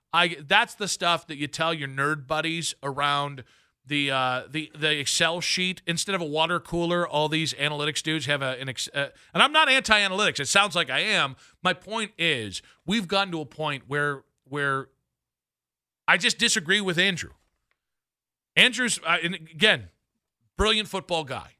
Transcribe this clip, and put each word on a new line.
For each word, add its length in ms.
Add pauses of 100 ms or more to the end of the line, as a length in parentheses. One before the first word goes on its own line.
(120)
I, 280
that's 340
the 120
stuff 400
that 120
you 100
tell 260
your 140
nerd 400
buddies 460 (100)
around 580 (420)
the, 280
uh, 360
the, 300
the 200
Excel 420
sheet. 480
Instead 260
of 60
a 40
water 360
cooler, 460
all 220
these 260
analytics 460
dudes 260
have 160
a, 180
an 80
ex-, 260
uh, 140 (240)
and 100
I'm 100
not 160
anti-analytics. 680
It 80
sounds 300
like 120
I 120
am. 340 (260)
My 120
point 440
is, 460 (240)
we've 220
gotten 240
to 80
a 60
point 420
where, 340 (220)
where 440 (1160)
I 100
just 220
disagree 420
with 160
Andrew. 360 (1200)
Andrew's, 500
uh, 160
and 140
again, 540 (680)
brilliant 320
football 360
guy. 360